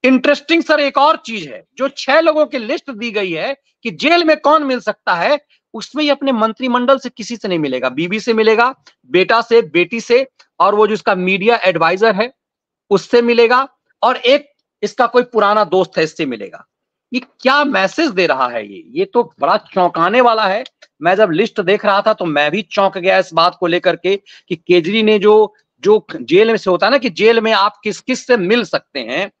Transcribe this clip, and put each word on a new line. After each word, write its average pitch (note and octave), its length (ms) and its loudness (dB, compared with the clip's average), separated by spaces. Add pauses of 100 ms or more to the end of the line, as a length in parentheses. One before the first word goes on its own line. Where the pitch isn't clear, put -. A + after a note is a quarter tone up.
Interesting C#4 580 2
sir D4+ 180 0
एक C#4+ 180 -2
और D#4 180 2
चीज G#3+ 320 -12
है, G#2 160 -18 (120)
जो C4 120 -4
छह C4+ 320 0
लोगों D#4 260 2
की C#4 120 -8
लिस्ट B3 320 -8
दी A#3 200 -8
गई G3 220 -4
है G3 240 -6 (260)
कि A#3 80 -6
जेल D4+ 340 0
में D#4 160 2
कौन D4+ 220 2
मिल C4 180 -4
सकता - 340 -4
है, F#3 260 -2 (340)
उसमें B3 300 -8
ये D4 60 0
अपने C#4 220 -2
मंत्रिमंडल B3 680 0
से B3+ 100 -12
किसी A3+ 280 -12
से G#3 120 -8
नहीं F3 100 -2
मिलेगा। C3 300 -4
बीवी F3 320 -4
से A#3 120 -4
मिलेगा, A3 420 2 (320)
बेटा F#3 340 2
से, A3+ 220 2
बेटी F3 380 -2
से, B3+ 280 0 (320)
और G3 140 4
वो G#3+ 120 2
जिसका G#3 280 -2
मीडिया F#3+ 420 0
एडवाइजर F#3 580 0
है A3+ 200 -4 (560)
उससे A#3+ 320 2
मिलेगा, A#3+ 460 2 (340)
और B3 140 2
एक C#4 300 0 (360)
इसका A3 240 -2
कोई B3 160 2
पुराना G#3+ 420 2
दोस्त F#3 340 -2
है D#3+ 60 0
इससे D#3 220 -6
मिलेगा। G#2+ 400 -12 (460)
ये B3 80 -4 (200)
क्या C#4+ 240 2
मैसेज B3+ 460 -2
दे F3+ 160 0
रहा C3 220 0
है A2 240 -8
ये? F2 140 -18
ये C#3+ 180 -6
तो A#3 360 -4
बड़ा E3+ 160 0
चौंकाने F3+ 640 -2
वाला A3+ 260 2
है। G#3 180 -4 (380)
मैं F3 120 2
जब G3 160 2
लिस्ट G#3 300 -2
देख G3+ 240 0
रहा G3+ 220 0
था A3 60 2
तो G#3+ 120 -4
मैं D3+ 260 -2
भी G3+ 120 -4
चौंक G3 360 -2
गया F#3 200 0
इस F#3 160 -2
बात E3+ 260 0
को F3+ 60 -2
लेकर E3+ 300 0
के F#3+ 260 -4 (260)
कि F3+ 80 -6
केजरी F3+ 460 0
ने G#3+ 160 2
जो, G#3 360 4 (260)
जो G#3 260 2 (140)
जेल F3 280 2
में A3+ 80 0
से F#3+ 140 -4
होता F3+ 160 0
है A#3 60 2
ना C#4+ 60 0
कि A#3+ 120 -2
जेल G#3+ 300 2
में A3 120 -2
आप G#3 320 0
किस G#3 160 -8
किस - 260 -6
से B3 100 2
मिल G#3+ 280 0
सकते - 360 -8
हैं D3 300 -8 (100)